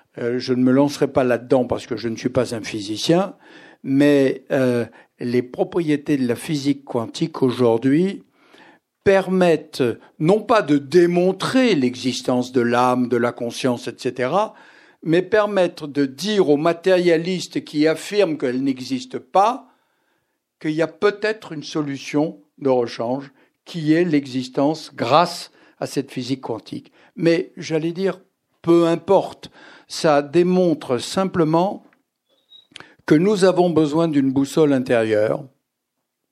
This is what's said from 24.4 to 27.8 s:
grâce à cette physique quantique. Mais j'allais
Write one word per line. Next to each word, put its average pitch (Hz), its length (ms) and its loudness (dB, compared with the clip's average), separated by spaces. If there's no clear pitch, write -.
grâce 143 600 0
à - 80 -8
cette 131 240 -6
physique 131 300 -6
quantique. - 520 -12
Mais 170 420 0
j'allais 160 360 -4